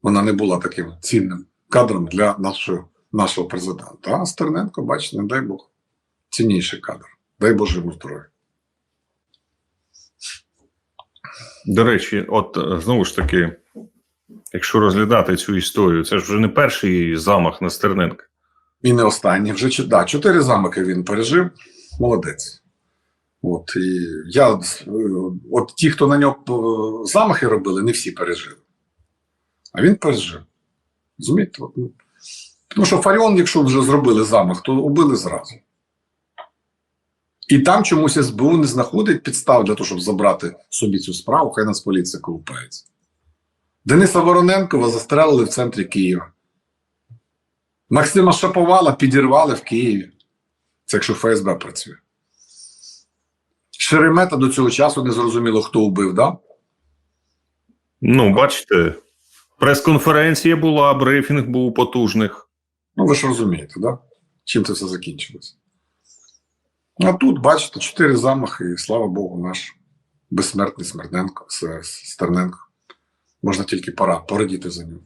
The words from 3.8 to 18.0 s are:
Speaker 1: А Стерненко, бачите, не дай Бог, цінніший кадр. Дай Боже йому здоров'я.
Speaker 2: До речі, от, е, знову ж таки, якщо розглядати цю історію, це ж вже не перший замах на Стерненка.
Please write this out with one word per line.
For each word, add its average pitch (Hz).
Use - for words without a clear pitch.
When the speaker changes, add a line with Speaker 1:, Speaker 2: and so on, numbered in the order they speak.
Speaker 1:
А 180
Стерненко, 170
бачите, -
не 101
дай 131
Бог, -
цінніший 101
кадр. -
Дай 107
Боже 98
йому 85
здоров'я. 73
Speaker 2:
До 110
речі, 101
от, -
е, 82
знову 107
ж -
таки, 82
якщо -
розглядати 104
цю 101
історію, 85
це 101
ж 87
вже 101
не 110
перший 87
замах 85
на 90
Стерненка. 92